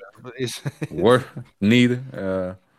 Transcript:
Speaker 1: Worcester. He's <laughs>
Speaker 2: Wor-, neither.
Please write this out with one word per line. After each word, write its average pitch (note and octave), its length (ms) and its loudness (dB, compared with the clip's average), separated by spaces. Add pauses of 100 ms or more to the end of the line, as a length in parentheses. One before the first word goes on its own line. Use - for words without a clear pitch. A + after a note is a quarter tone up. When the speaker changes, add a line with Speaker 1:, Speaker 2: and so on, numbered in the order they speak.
(240)
Speaker 1:
Worcester. B2 140 -16
He's C3 520 -8
<laughs> - 0 -
Speaker 2:
Wor-, A#2+ 340 4 (360)
neither. G#2 960 0 (220)